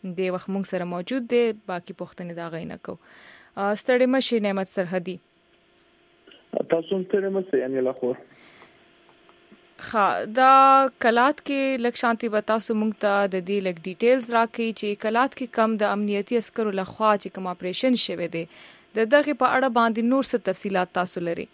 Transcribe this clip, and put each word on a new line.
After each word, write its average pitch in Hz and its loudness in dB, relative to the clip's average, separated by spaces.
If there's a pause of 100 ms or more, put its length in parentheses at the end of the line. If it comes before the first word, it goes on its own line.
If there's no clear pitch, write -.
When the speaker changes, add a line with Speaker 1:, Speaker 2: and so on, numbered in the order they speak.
Speaker 1:
دې 185 -4
وخت 180 -6
مونږ 190 -4
سره 180 -6
موجود 180 -6
دی. 240 2 (160)
باقي 175 -8
پوښتنې 175 -12
د 170 -12
هغې 165 -8
نه - -12
کوو. 180 -12 (600)
آ، 202 0
ستړي 254 2
مه 254 2
شئ 240 0
نعمت 196 -2
سرحدي. 180 -4 (1500)
Speaker 2:
تاسو 165 0
هم 185 -2
ستړي 196 -2
مه 190 -2
شئ، 147 -2
انیلا 131 -2
خور. 127 -4 (1800)
Speaker 1:
ښه، 165 2
دا 269 6 (140)
کلات 247 4
کې 269 -2
لږ 240 0
شانتي 233 0
به 208 0
تاسو 220 -2
مونږ 214 0
ته 202 2
د 185 -4
دې 202 -2
لږ 180 -2 (100)
ډیټیلز 233 0
راکړئ 226 0
چې 208 -6
کلات 233 0
کې 254 -8
کم 226 2
د 208 -2
امنیتي 202 -2
عسکرو 214 -2
لخوا 202 0
چې 196 -8
کوم 190 -8
اپریشن 180 -2
شوی 175 -2
دی، 165 -6 (520)
د 220 2
دغې 294 4
په 254 0 (120)
اړه 269 2
باندې 226 2
نور 254 2
څه - -2
تفصیلات 185 -2
تاسو 185 -4
لرئ؟ 170 -6